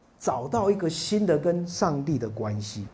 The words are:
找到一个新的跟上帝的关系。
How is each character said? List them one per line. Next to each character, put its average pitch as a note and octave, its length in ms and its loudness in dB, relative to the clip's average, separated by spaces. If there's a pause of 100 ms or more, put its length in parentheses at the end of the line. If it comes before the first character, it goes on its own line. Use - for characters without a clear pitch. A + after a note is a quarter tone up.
(180)
找 C3 280 -2
到 F#3+ 240 2
一 G#3 40 6
个 F#3 160 0
新 G#3 340 0
的 E3 140 4
跟 F3 280 0
上 D3+ 380 0
帝 D3 140 0
的 A#2 100 -4
关 G#2+ 320 -4
系。 G#2 340 -8